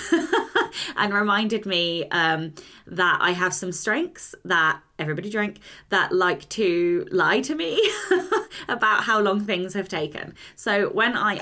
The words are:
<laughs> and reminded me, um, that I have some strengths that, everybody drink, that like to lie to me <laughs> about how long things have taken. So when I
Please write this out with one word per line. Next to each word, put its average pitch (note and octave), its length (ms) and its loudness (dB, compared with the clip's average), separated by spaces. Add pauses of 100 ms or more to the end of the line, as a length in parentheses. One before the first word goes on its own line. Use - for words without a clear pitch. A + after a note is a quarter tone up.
(520)
<laughs> - 460 -2
and G3+ 160 0
reminded G#3 540 0
me, E3+ 420 -2
um, D#3+ 460 0 (320)
that F3 340 2
I F3+ 120 4
have F3+ 200 0
some F3+ 180 -4
strengths A#3 640 -4 (120)
that, E3 360 2 (160)
everybody D#3+ 320 -4
drink, G#3 300 -4 (300)
that F#3 220 2
like F3+ 380 0
to F3 600 0
lie F#3 300 4
to C4+ 120 -4
me D#4+ 260 -2 (300)
<laughs> - 580 0
about A3 360 2
how A3 160 2
long G#3 220 2
things F#3+ 340 -4
have F#3+ 120 -4
taken. - 460 -6 (220)
So G3+ 340 0
when A#3 260 0
I G#3 260 0